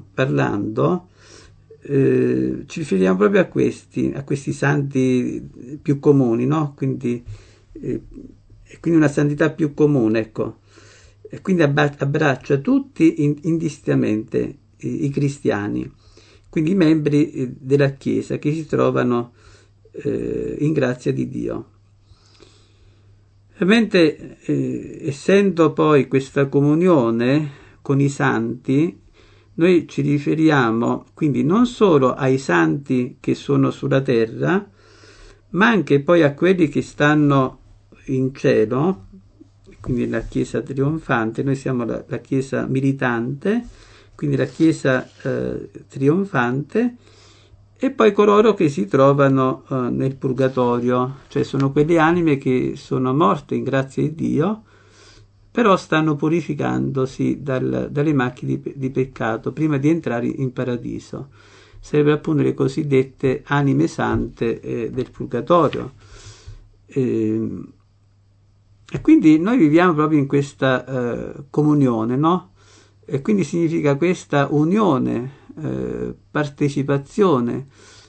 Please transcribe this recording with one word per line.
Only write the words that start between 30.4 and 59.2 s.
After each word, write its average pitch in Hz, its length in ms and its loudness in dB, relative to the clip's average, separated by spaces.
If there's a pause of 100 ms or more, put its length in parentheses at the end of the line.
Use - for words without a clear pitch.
quindi 127 280 0
non 196 220 4
solo 151 480 4
ai 135 240 0
santi 143 800 0
che - 140 -2
sono 135 380 0
sulla 139 300 0
terra, 135 600 0 (840)
ma 185 180 2
anche 147 340 2
poi 170 200 4
a 139 140 2
quelli 175 320 2
che 135 160 -2
stanno 147 800 2 (440)
in 131 300 -2
cielo, 127 720 0 (720)
quindi 120 280 -4
la 117 140 -4
Chiesa 127 400 -4
trionfante. 135 800 -4
Noi 135 140 -2
siamo 131 280 -4
la, 117 240 -6
la 120 120 -8
Chiesa 131 480 -4
militante, 135 1000 -2 (480)
quindi 143 200 -4
la 131 100 0
Chiesa, 143 640 0 (160)
eh, 127 460 -6 (180)
trionfante, 147 1080 -2 (800)
e 269 140 -2
poi 220 220 2
coloro 208 400 4
che 175 160 0
si 185 160 -4
trovano, 135 840 2
eh, 139 60 -4 (140)
nel 131 260 -4
purgatorio, 127 1040 -2 (100)
cioè 135 160 -4
sono 135 280 -2
quelle 151 280 2
anime 160 380 2
che 131 380 -2
sono 131 380 -4
morte 160 420 0
in 120 80 -4
grazia 135 400 -4
di 156 120 -4
Dio, 156 480 -2 (880)
però 214 260 2
stanno 156 380 0
purificandosi 131 1300 -2
dal, 131 480 -4
dalle 147 220 0
macchie 127 340 -2
di 135 100 -2
pe-, - 180 -10
di 131 140 -4
peccato 131 640 -4